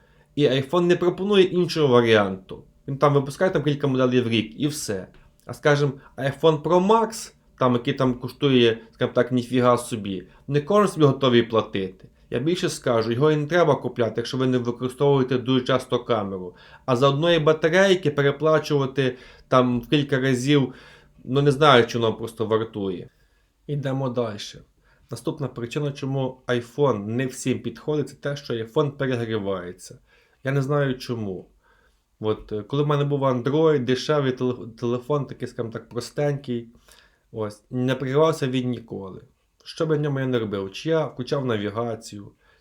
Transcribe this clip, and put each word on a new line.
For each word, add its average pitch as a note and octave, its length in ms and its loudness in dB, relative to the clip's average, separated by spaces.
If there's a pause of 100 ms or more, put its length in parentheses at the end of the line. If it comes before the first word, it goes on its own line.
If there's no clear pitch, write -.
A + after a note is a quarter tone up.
(360)
І C#3+ 120 4
iPhone F3+ 340 0
не F3 140 4
пропонує F#3 480 2
іншого F3 440 2
варіанту. A2 760 4 (240)
Він C#3 100 -6
там C#3+ 160 4
випускає C#3+ 380 0
там D3 120 -2
кілька D3 240 -2
моделей B2+ 340 2
в A2+ 60 -4
рік A2 300 0
і C3+ 100 -2
все. G#2 400 -8 (380)
А, - 80 -12
скажімо, C#3+ 380 2 (260)
iPhone D3 440 2
Pro F3+ 260 2
Max, A3 460 0 (240)
там, B2+ 160 2
який B2 200 -2
там C3 200 0
коштує, B2 680 2 (100)
скажімо A#2+ 240 -4
так, B2 160 2
ніфіга B2 460 2
собі, G2+ 500 -8 (200)
не C#3+ 140 0
кожен G3+ 260 2
собі D#3+ 180 2
готовий C3 380 4
платити. G#2+ 640 -4 (220)
Я A#2+ 100 -4
більше E3+ 300 -2
скажу, A#2 420 0
його C#3 200 2
і D#3 40 2
не D3 120 -2
треба D#3+ 280 4
купляти, A#2 420 -2
якщо A#2+ 200 -6
ви C3 100 0
не B2+ 100 2
використовуєте B2+ 800 0
дуже B2+ 280 0
часто B2+ 340 0
камеру. G2 560 -4 (300)
А C3 100 2
за C3+ 140 4
одної D#3+ 300 2
батарейки E3 720 4
переплачувати C#3 1080 0 (300)
там B2 340 2
в A#2 80 -18
кілька C#3+ 300 2
разів, C3 540 2 (500)
ну, C3+ 180 0
не C#3+ 100 4
знаю, C3 360 6
чи A#2+ 120 -4
воно A2+ 140 0
просто A2+ 320 -8
вартує. G2+ 640 -2 (580)
Ідемо C3+ 420 -4
далі. A2+ 280 -4 (760)
Наступна D3 360 -6
причина, C#3 440 -6
чому C3+ 560 -6
iPhone A#2+ 580 0
не A#2 200 -2
всім B2 340 -4
підходить, C#3 500 -6
це - 60 -20
те, C#3+ 200 -8
що C#3 180 -10
iPhone B2+ 380 -2
перегрівається. A2 1080 -6 (440)
Я C3 80 -2
не C#3 100 0
знаю C3+ 360 -2
чому. G#2 520 -8 (720)
От, G#2+ 320 -4
е, G#2+ 120 -6
коли C#3+ 200 -2
в D3 40 0
мене D3 160 0
був C#3 200 -2
Android, C#3 560 2
дешевий C3 520 0
теле-, B2+ 360 -4 (120)
телефон, B2 460 -2
такий, A#2+ 220 -10
скажімо A2+ 260 -8
так, - 160 -12
простенький, B2 800 -6 (640)
ось, G#2+ 380 -8
не B2+ 260 -2
перегрівався C#3 520 0
він B2+ 220 -2
ніколи. G2+ 520 -10 (420)
Що - 220 -6
би D#3 120 0
в D3 40 -4
ньому C#3+ 180 -2
я C3+ 60 -2
не B2+ 140 0
робив, G2+ 320 -4
чи - 180 -8
я D#3+ 160 0
включав C3 400 -6
навігацію, A2 880 -6 (300)